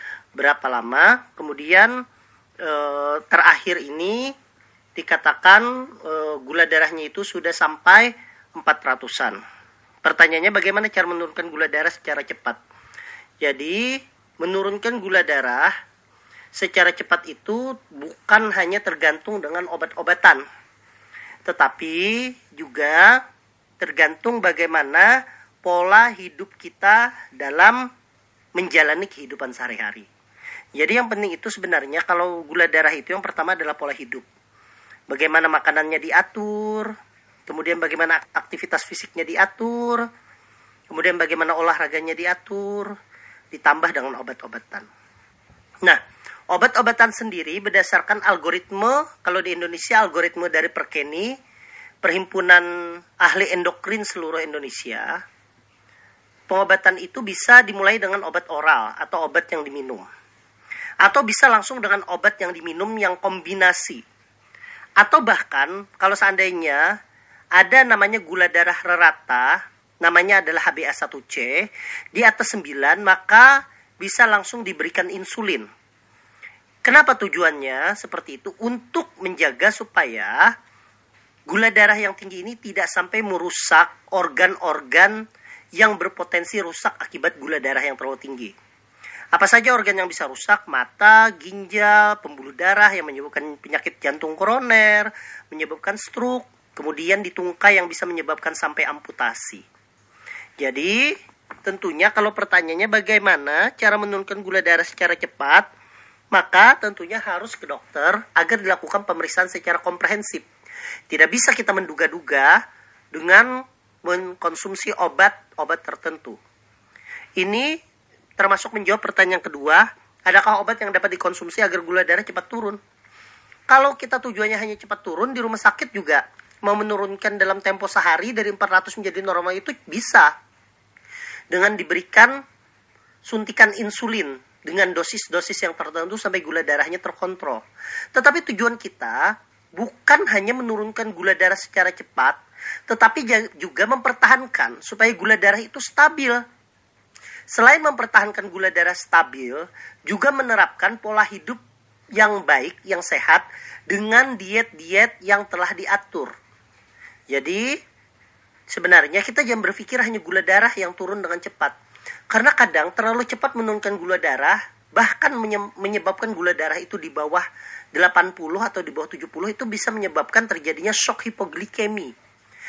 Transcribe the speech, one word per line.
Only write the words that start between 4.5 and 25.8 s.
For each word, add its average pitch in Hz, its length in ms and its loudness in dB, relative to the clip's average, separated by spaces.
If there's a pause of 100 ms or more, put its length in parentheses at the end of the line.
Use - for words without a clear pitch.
dikatakan, 208 960 2
eh, 156 480 -6
gula 160 320 0
darahnya 160 400 0
itu - 80 -10
sudah 170 320 -6
sampai 180 640 4 (400)
empat 156 240 0
ratusan. 127 560 -4 (640)
Pertanyaannya, 165 560 4
bagaimana 196 320 0
cara 196 160 0
menurunkan 170 480 -6
gula 156 160 -2
darah 156 240 -2
secara 143 320 -8
cepat? - 320 -8 (800)
Jadi, 170 640 -4 (400)
menurunkan 196 640 -4
gula 185 240 0
darah 135 480 0 (720)
secara 180 480 0
cepat - 320 -2
itu 240 480 -8 (160)
bukan 202 640 -2
hanya 190 240 0
tergantung 160 640 -4
dengan 170 240 -8
obat-obatan, 160 800 2 (960)
tetapi 180 880 -2 (240)
juga 160 640 4 (560)
tergantung 160 640 -2
bagaimana 170 880 2 (320)
pola 196 560 4